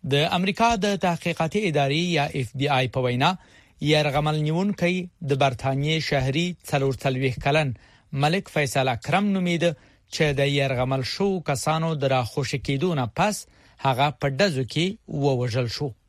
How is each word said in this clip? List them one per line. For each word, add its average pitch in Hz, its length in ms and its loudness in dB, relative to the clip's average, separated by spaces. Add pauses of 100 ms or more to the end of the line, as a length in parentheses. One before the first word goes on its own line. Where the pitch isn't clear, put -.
(120)
د - 20 2 (240)
امریکا 196 280 0 (160)
د 202 220 0
تحقیقاتي 170 640 -2
ادارې 147 340 2 (140)
یا 143 80 2 (160)
اف 120 180 -4
بی 139 160 0
آی 131 220 2
په 131 80 0
وینا، 123 260 2 (600)
یرغمل 151 500 2
نیونکی 175 540 0 (340)
د 139 120 2
برتانیې 139 540 0 (120)
شهري 139 380 0 (240)
څلور 135 320 2
څلوېښت 131 440 0
کلن 143 260 2 (500)
ملک 170 300 0
فیصل 139 360 2
اکرم 160 440 0
نومیده، 175 380 2 (440)
چې 147 240 2
د 139 140 2
یرغمل 135 500 0 (120)
شو 196 140 0 (200)
کسانو 160 460 0
د 135 200 0
راخوشي 127 440 -2 (100)
کېدو 147 320 0
نه 123 60 0 (120)
پس 202 240 0 (440)
هغه 135 220 2 (120)
په 147 60 -2 (120)
ډزو 147 340 2
کې 165 140 0 (380)
ووژل 123 500 0
شو. 147 160 -6 (180)